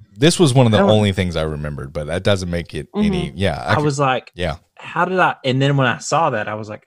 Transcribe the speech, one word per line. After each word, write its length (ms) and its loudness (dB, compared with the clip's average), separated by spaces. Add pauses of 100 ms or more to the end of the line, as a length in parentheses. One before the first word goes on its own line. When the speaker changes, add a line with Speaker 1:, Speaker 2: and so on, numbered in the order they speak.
(180)
Speaker 1:
This 200 4
was 160 4
one 120 6
of 80 4
the 60 4
Speaker 2:
I 20 4
don't 80 4
Speaker 1:
only 240 4
things 240 -2
I 60 -2
remembered, 500 -8
but 140 -6
that 180 -4
doesn't 240 0
make 240 -6
it 200 -10
any, 360 0
Speaker 3:
Mm-hmm. 80 -14
Speaker 1:
yeah. 280 -2
I 60 -2
Speaker 2:
I 40 2
Speaker 1:
could 100 0
Speaker 2:
was 140 -2
like, 360 -2
Speaker 1:
Yeah. 220 -4 (180)
Speaker 2:
"How 300 -4
did 140 -2
I?" 260 2
And 160 0
then 160 2
when 100 2
I 120 -2
saw 320 0
that, 180 -4
I 60 -6
was 120 -10
like, 200 -16